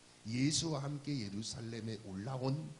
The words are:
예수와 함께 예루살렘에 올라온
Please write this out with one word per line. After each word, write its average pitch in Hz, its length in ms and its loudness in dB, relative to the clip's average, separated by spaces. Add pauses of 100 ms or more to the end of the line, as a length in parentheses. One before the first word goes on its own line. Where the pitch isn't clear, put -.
(260)
예수와 139 560 4
함께 143 380 -2
예루살렘에 110 840 -4
올라온 131 760 0